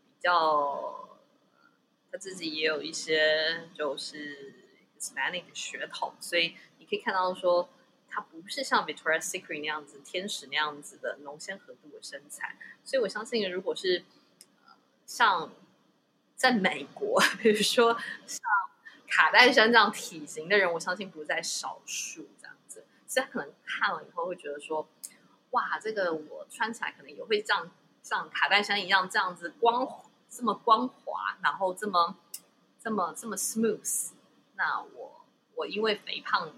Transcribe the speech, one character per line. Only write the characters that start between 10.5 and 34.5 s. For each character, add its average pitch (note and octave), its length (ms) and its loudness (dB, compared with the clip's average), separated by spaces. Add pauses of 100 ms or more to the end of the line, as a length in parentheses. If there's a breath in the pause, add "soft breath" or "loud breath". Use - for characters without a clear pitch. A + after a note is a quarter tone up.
样 D3+ 260 -2
子 - 160 -20
的 A#2+ 260 -8
浓 D3 160 -14
鲜 G3 180 -12
合 - 160 -20
度 - 160 -20
的 C#3 140 -20
身 C#3+ 260 -14
材。 - 280 -8 (260 loud breath)
所 - 160 0
以 - 20 4
我 G3+ 60 2
相 G#3+ 180 -6
信 G#3+ 260 0
如 F#3 100 -4
果 E3 120 -2
是， F3+ 300 0 (640 soft breath)
呃， - 100 -20 (300)
像 F#3 440 2 (840)
在 B3+ 160 6
美 F#3 420 2
国， - 340 2
<laughs> - 140 -2
比 A3 80 8
如 G#3+ 60 6
说 A#3 420 4 (300 loud breath)
像 - 120 -10 (680 loud breath)
卡 D#3+ 240 4
戴 A#3+ 200 10
珊 A#3 200 6
这 A#3+ 80 8
样 G#3 120 6
体 - 340 -10
型 D#3 220 -12
的 G3+ 100 6
人， F#3 160 6
我 E3 60 -2
相 F3+ 160 -4
信 F#3+ 140 -10
不 D#3 140 -14
在 E3 180 -4
少 - 440 -8
数 - 420 -10 (120)
这 - 60 -20
样 - 100 -20 (120)
子。 - 180 -18 (220 soft breath)
所 C4 160 0
以 - 20 -6
他 - 60 -16
可 A3 120 -6
能 C#3+ 100 -16 (120)
看 - 300 -2
了 D#3 80 -10
以 - 100 -20
后 E3+ 120 -4
会 F#3 100 -6
觉 D3 160 -12
得 D3 80 -10
说 D#3 280 -6 (640 loud breath)
，“哇， - 280 -2
这 G#3+ 120 -6
个 F#3+ 220 0
我 D#3 360 -10
穿 A3+ 240 -4
起 - 80 -10
来 - 100 -6
可 - 120 -18
能 C3+ 60 -20
也 D#3+ 140 -14
会 G#3+ 180 2
这 G#3+ 120 0
样， F3 180 -2 (320)
像 F3 260 -4
卡 - 200 2
戴 G3+ 120 6
珊 G3+ 220 0
一 F3 60 -4
样 G3 200 4
这 - 80 0
样 F#3 160 0
子 E3+ 240 -12
光， A#3+ 300 4 (420)
这 - 140 -14
么 G#3+ 100 2
光 A3 320 4
滑， - 560 -8
然 D#3 140 2
后 F#3 180 0
这 G#3 140 -6
么， F3+ 300 2 (600)
这 A3 140 -6
么， F3 240 0
这 - 100 -12
么 G#3 120 -8
smooth。” - 760 -2 (440)